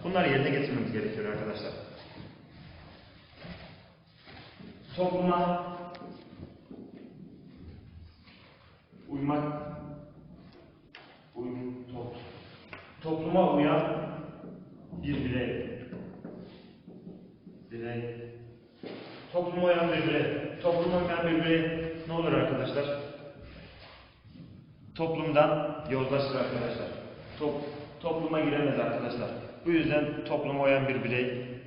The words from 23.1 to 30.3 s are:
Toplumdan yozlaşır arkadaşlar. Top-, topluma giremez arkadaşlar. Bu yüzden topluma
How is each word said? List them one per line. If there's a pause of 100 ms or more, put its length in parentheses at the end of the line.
Toplumdan
yozlaşır
arkadaşlar. (500)
Top-, (360)
topluma
giremez
arkadaşlar. (360)
Bu
yüzden
topluma